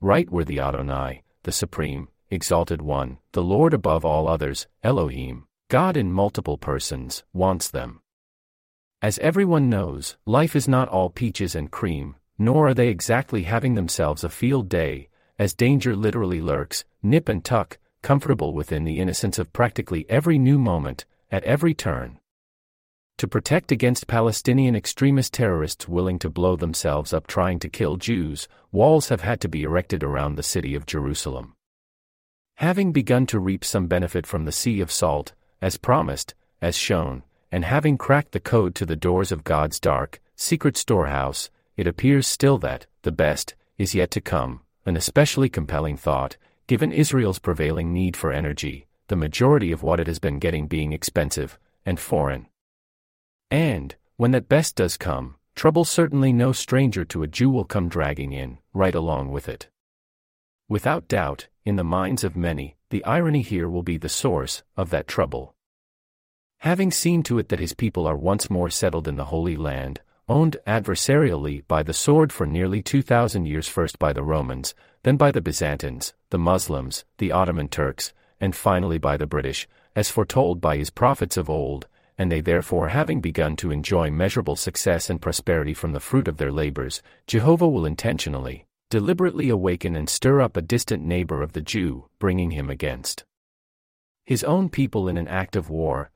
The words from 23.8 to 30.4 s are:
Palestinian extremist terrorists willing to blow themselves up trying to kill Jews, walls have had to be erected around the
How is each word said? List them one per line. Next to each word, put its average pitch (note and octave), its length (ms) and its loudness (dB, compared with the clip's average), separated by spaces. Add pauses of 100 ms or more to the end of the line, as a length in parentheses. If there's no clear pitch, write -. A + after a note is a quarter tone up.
Palestinian A#2 680 2
extremist C3+ 580 0
terrorists E2+ 540 -2
willing F2+ 320 0
to D2+ 100 -4
blow F2 260 2
themselves D2+ 560 -2
up D2+ 140 -2
trying F2+ 320 0
to D#2 100 -8
kill E2 280 -2
Jews, F2 520 -4 (220)
walls C#3+ 380 4
have A#2 140 0
had A2+ 180 -2
to G2 80 -2
be D#2 160 -4
erected D#2+ 400 -2
around C#2+ 320 -2
the C#2+ 60 -6